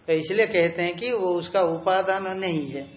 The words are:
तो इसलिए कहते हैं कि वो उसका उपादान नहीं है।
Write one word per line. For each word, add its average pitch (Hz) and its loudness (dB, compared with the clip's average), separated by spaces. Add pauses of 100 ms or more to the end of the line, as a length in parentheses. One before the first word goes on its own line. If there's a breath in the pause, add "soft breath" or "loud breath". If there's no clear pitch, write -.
तो 165 2
इसलिए 185 2
कहते 170 2
हैं 175 -2
कि 240 -4
वो 196 0
उसका 175 0
उपादान 185 0
नहीं 165 -2
है। 135 -8 (160)